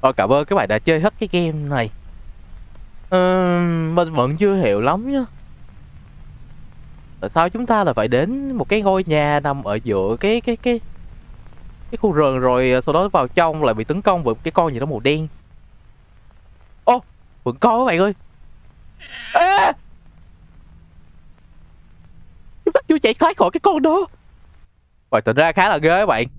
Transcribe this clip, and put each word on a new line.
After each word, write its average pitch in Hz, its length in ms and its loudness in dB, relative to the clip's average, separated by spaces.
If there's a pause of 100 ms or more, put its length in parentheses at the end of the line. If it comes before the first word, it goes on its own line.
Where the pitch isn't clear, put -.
Rồi, 131 120 2
cảm 101 180 0
ơn 143 140 2
các 202 100 -2
bạn 127 120 0
đã 107 120 0
chơi 160 200 0
hết 196 200 0
cái 214 120 -6
game 156 380 -2
này. 120 200 -2 (1200)
Ừm, 175 840 2
mình 170 180 2
vẫn 139 240 0
chưa 196 180 2
hiểu 107 260 2
lắm 185 300 0
nhá. 269 140 -2 (1900)
Tại 101 100 -6
sao 170 200 2
chúng 226 160 -6
ta 220 180 2
lại 156 100 0
phải 113 140 0
đến 254 440 -2
một 247 180 -4
cái 214 120 0
ngôi 190 220 2
nhà 147 360 0
nằm 139 240 -4
ở 104 200 -4
giữa 101 360 0
cái, 226 220 0
cái, 233 140 -2
cái, 240 240 -2 (1120)
cái 233 60 -8
khu 208 140 2
rừng 143 280 2
rồi, 127 320 4
à, 127 100 2
sau 143 120 -2
đó 180 140 2
vào 139 200 2
trong 156 360 0
lại 117 100 2
bị 110 100 -4
tấn 170 180 -4
công 180 220 0
bởi 113 120 0
một - 80 -18
cái 160 80 -4
con 165 220 2
gì 117 60 -6
đó 131 60 -4
màu 151 140 -6
đen. 151 280 0 (1600)
Ô, 247 180 2 (420)
vẫn 123 120 -4
có 226 240 2
các 254 60 2
bạn 175 140 0
ơi. 196 140 2 (1200)
Ê! 359 380 4 (3000)
Chúng - 80 -2
ta - 140 0
chưa 320 120 2
chạy 226 140 2
thoát 330 240 0
khỏi 185 160 4
cái 330 60 -4
con 330 220 2
đó. 320 240 2 (1040)
Vậy 110 120 2
tính 113 140 0
ra 160 160 4
khá 190 180 2
là 180 80 2
ghê 160 220 2
các 208 60 2
bạn. 123 220 0 (120)